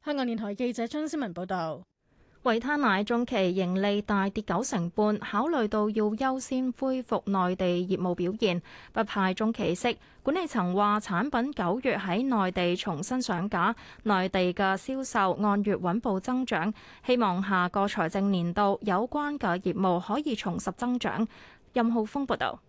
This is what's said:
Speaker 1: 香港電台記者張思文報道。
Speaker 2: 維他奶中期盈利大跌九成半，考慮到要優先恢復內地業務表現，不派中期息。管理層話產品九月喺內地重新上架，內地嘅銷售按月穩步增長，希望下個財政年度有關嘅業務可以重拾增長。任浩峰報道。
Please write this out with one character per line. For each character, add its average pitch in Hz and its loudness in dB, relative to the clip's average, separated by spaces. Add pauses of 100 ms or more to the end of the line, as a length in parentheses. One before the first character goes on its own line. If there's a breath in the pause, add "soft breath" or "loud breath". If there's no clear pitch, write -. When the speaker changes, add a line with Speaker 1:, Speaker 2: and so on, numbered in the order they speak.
Speaker 1:
香 294 -2
港 262 0
電 233 -2
台 208 -4
記 247 -2
者 233 -4
張 302 -4
思 320 -4
文 233 -4
報 180 -6
道。 170 -4 (600 soft breath)
Speaker 2:
維 233 4
他 254 -2
奶 214 4
中 233 2
期 190 2
盈 185 0
利 208 2
大 202 2
跌 208 -4
九 190 -2
成 170 -2
半， 214 2
考 220 -2
慮 277 2
到 214 2
要 214 0
優 262 0
先 254 -2
恢 262 -2
復 226 -2
內 185 2
地 180 0
業 190 0
務 180 0
表 180 0
現， 180 2 (320 loud breath)
不 226 0
派 190 0
中 220 0
期 175 -2
息。 233 0 (280 loud breath)
管 285 2
理 359 0
層 180 0
話 208 4
產 208 -2
品 262 -2
九 190 0
月 254 2
喺 196 -2
內 208 2
地 175 2
重 180 -4
新 254 -2
上 196 -2
架， 190 2 (300 loud breath)
內 190 2
地 180 2
嘅 190 2
銷 262 -6
售 196 2
按 208 2
月 196 0
穩 185 0
步 196 0
增 254 -2
長， 208 -2 (320 loud breath)
希 254 4
望 190 2
下 196 2
個 202 2
財 190 0
政 202 0
年 175 0
度 202 2
有 202 0
關 294 -4
嘅 180 0
業 180 -2
務 180 2
可 208 -2 (100)
以 240 0
重 175 -4
拾 - -6
增 247 -2
長。 - -2 (480 loud breath)
任 233 2
浩 226 2
峰 277 -4
報 240 0
道。 - -4 (100)